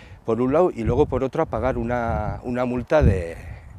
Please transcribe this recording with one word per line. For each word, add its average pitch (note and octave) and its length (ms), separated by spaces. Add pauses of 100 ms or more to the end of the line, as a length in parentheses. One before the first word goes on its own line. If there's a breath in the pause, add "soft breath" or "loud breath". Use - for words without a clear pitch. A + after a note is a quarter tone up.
(260 loud breath)
por A2+ 160
un B2+ 120
lado, E3 220
y A2+ 80
luego A#2+ 240
por B2+ 160
otro C#3+ 220
a - 20
pagar A#2+ 320
una, A#2 640
una B2 220
multa B2 400
de, E2+ 320 (420 loud breath)